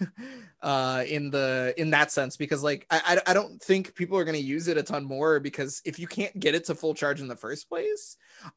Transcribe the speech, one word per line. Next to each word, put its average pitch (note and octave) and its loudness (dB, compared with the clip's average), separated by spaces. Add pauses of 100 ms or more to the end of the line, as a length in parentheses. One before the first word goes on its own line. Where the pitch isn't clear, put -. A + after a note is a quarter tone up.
(220)
<laughs> B3 -18
uh, C3 0
in D3 -4
the, C3 0
in D#3 0
that D3 6
sense, C#3 0
because, C#3+ -2
like, C#3+ -2
I, E3+ 4
I, F#3 4
I - 6
don't G3 0
think F#3+ 2
people F3+ 0
are F3 2
gonna D#3 0
use D3 -2
it D#3+ 2
a C#3+ 0
ton C#3+ -4
more, C#3+ 4
because C#3 -4
if D3+ -6
you E3+ -10
can't - -6
get D3+ 4
it E3 -2
to D#3 -2
full D#3 -2
charge C#3 -2
in C3+ -10
the A#2+ -10
first C3+ -10
place, G#4 -4 (400)